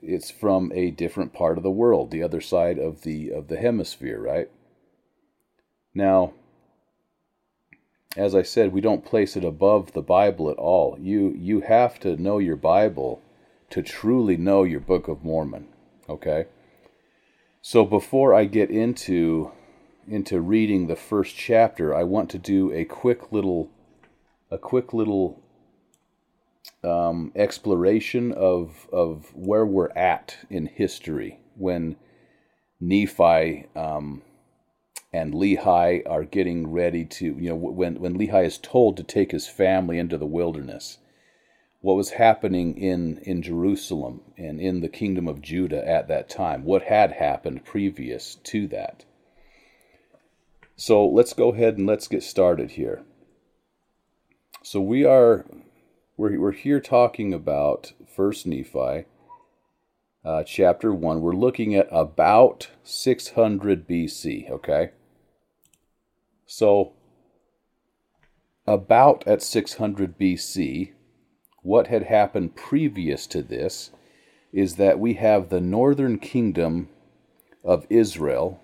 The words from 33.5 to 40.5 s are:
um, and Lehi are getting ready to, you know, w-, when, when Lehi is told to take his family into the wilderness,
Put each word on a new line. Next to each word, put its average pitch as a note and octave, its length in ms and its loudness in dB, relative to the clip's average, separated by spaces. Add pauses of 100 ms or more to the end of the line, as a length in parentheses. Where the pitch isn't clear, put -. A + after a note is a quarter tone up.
um, D2+ 460 -8 (880)
and D#2+ 220 -6
Lehi F2 760 2
are D#2 160 -4
getting E2+ 460 -4
ready E2+ 340 -2
to, E2+ 220 -10
you D#2+ 240 -6
know, E2 60 -4
w-, E2 160 -8
when, F2 280 -4
when F2+ 180 -4
Lehi G#2 280 2
is - 120 -6
told A2+ 380 2
to F2 60 -12
take F#2+ 300 -2
his D#2+ 140 -8
family F#2 520 0
into E2+ 180 -4
the D2+ 100 -6
wilderness, D#2 720 -8 (840)